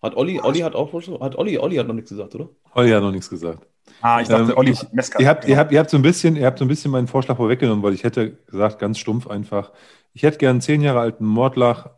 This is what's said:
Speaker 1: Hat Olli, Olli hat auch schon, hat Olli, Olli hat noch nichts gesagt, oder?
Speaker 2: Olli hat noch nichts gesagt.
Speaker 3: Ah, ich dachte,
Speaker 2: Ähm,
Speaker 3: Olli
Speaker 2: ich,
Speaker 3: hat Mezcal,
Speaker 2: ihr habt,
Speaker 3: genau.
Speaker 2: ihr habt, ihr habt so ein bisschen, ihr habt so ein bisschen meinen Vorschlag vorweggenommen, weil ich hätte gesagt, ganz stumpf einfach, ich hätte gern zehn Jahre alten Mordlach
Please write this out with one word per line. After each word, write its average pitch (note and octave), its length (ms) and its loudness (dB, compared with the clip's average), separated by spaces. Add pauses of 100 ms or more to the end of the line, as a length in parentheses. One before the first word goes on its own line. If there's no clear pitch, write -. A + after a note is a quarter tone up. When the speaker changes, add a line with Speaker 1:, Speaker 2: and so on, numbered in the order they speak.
Speaker 1:
Hat G#2+ 140 -6
Olli, E3+ 260 -2
Olli C#3+ 180 0
hat E3 160 -4
auch D#3 260 -6
schon, F3 180 -14
hat C3 160 -8
Olli, E3+ 220 -4
Olli F3+ 200 -2
hat A#2+ 100 -2
noch A2+ 80 -6
nichts A2+ 140 -12
gesagt, G2+ 260 -14
oder? - 140 -12 (240)
Speaker 2:
Olli A#2+ 180 4
hat G#2+ 100 4
noch G2+ 100 -2
nichts F#2 180 -8
gesagt. E2 360 -10 (360)
Speaker 3:
Ah, A#2+ 200 2
ich A#2+ 60 -4
dachte, A2+ 240 2
Speaker 2:
Ähm, - 60 0
Speaker 3:
Olli C3 140 4
Speaker 2:
ich, B2 100 0
Speaker 3:
hat - 120 -16
Mezcal, - 280 -2
Speaker 2:
ihr C3 60 6
habt, D3+ 140 4
Speaker 3:
genau. C3+ 120 2
Speaker 2:
ihr C3+ 60 4
habt, D3+ 120 2
ihr C#3+ 80 6
habt D#3+ 100 0
so D#3 80 2
ein C3+ 60 4
bisschen, E3 320 2
ihr C#3+ 100 0
habt B2+ 140 0
so C#3 60 0
ein - 20 2
bisschen D3 240 -2
meinen B2+ 160 0
Vorschlag B2+ 300 -2
vorweggenommen, A#2 460 0
weil G2+ 100 2
ich F#2 100 -6
hätte A2+ 300 -2 (120)
gesagt, G#2 340 -2
ganz G#2+ 200 -4
stumpf A#2 280 -6
einfach, G2+ 440 -8 (420)
ich - 100 -10
hätte D3+ 140 2
gern B2+ 240 2
zehn D3 200 0
Jahre C#3 180 2
alten A2+ 260 -4
Mordlach A#2+ 720 0